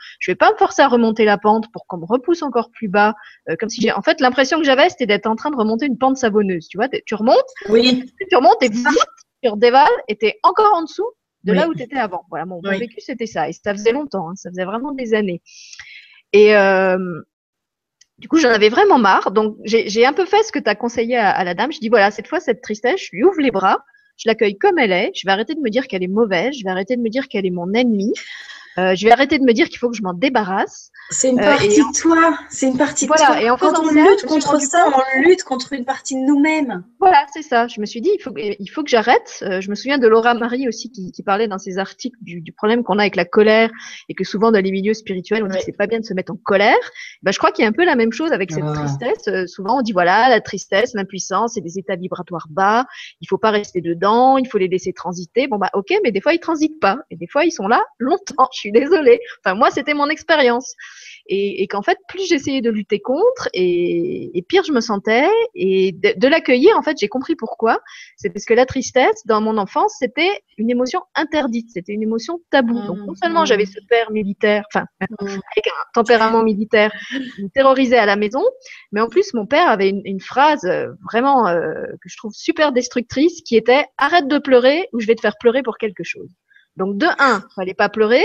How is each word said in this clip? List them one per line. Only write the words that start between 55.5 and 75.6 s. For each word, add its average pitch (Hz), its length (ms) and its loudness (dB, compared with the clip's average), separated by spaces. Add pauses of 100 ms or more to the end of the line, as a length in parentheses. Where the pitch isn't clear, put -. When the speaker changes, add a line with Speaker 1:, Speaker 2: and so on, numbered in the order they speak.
Speaker 1:
bah, 190 180 -2
ok, 196 180 -4 (120)
mais 233 80 2
des 196 80 -4
fois, - 120 0
ils 339 60 0
transitent 311 400 -4
pas. 202 200 2 (120)
Et - 60 -16
des 170 100 -12
fois, 285 180 0
ils 339 60 2
sont 214 160 -6
là 262 160 4 (160)
longtemps. 262 520 0
<laughs> - 80 -14
Je - 40 -12
suis 202 100 -8
désolée. 277 460 6 (240)
Enfin, 190 140 -2
moi, 269 140 4
c'était 294 240 -2
mon 285 160 0
expérience. 269 640 0 (540)
Et, 196 340 -4
et 208 60 -2
qu'en 202 120 -6
fait, 359 160 0 (120)
plus 370 200 -8
j'essayais 277 320 -2
de 233 100 0
lutter 208 300 -4
contre, 370 540 -2
et, 175 800 -2
et 180 60 -2
pire 370 220 0
je 320 80 -6
me 240 80 2
sentais. 226 480 0 (260)
Et 190 380 0
de, 196 260 0
de 233 100 4
l'accueillir, 311 480 4
en 294 60 0
fait, 302 180 -4
j'ai 208 80 0
compris 269 280 -6
pourquoi. 226 440 -2 (360)
C'est - 140 -8
parce 202 140 -10
que - 100 -2
la 247 120 4
tristesse, 269 600 0
dans 214 140 2
mon 220 180 -2
enfance, 302 400 -2
c'était 302 300 -2 (300)
une 226 120 -2
émotion 254 300 -2 (140)
interdite. 269 580 -4
C'était 180 200 -10
une 214 100 -6
émotion 233 380 -4 (100)
taboue. 233 320 0
Donc, - 160 -8
non 202 160 -12
seulement 339 280 -2
Speaker 2:
Mhm. 311 40 0
Speaker 1:
j'avais 208 200 2
ce 196 120 -18 (100)
père 233 220 0
militaire, 208 540 -2 (100)
enfin, 180 120 -2 (140)
Speaker 2:
Mhm. 202 280 -8
Speaker 1:
avec 196 400 -6